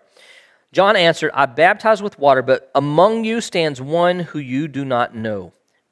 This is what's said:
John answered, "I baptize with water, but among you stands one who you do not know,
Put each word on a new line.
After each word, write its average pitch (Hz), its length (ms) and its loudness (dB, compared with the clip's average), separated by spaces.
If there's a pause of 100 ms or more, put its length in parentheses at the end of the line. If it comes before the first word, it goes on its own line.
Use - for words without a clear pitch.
(720)
John 196 240 2
answered, 165 360 2
"I 135 140 0
baptize 190 560 2
with 202 160 -10
water, 139 240 4
but 127 320 -2
among 170 500 2
you 226 160 -4
stands 156 400 -4
one 175 400 -2
who 160 200 -8
you 135 260 -6
do 139 180 -8
not 123 300 -2
know, 107 380 -8 (400)